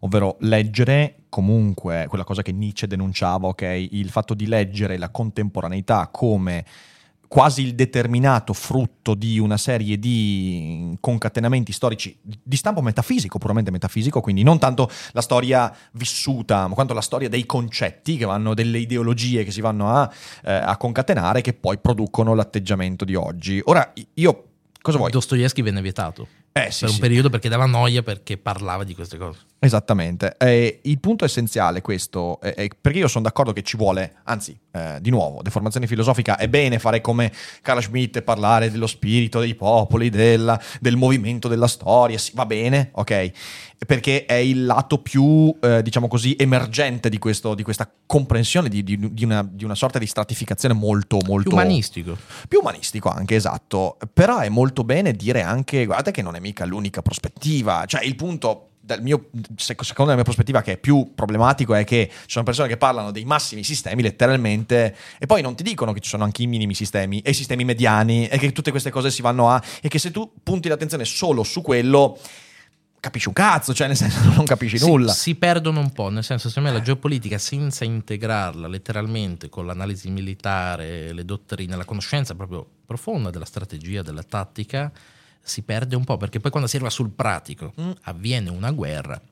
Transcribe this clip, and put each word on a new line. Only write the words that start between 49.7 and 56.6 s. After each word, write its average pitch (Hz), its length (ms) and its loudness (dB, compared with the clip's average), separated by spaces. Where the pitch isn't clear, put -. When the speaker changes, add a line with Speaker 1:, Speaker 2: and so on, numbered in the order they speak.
Speaker 1:
sorta 131 240 0
di 110 80 -4
stratificazione 110 640 -2
molto, 104 520 2
molto 101 240 0
Speaker 2:
Più 175 80 4
umanistico. 110 600 0
Speaker 1:
più 403 140 6
umanistico - 480 -4
anche, 98 260 -2
esatto. 95 640 -2
Però 208 260 6
è 117 80 0
molto 127 380 2
bene 151 260 2
dire 110 300 0
anche, 123 420 0
"Guardate 117 280 0
che 139 100 -6
non 85 160 -6
è - 20 -10
mica 98 240 -8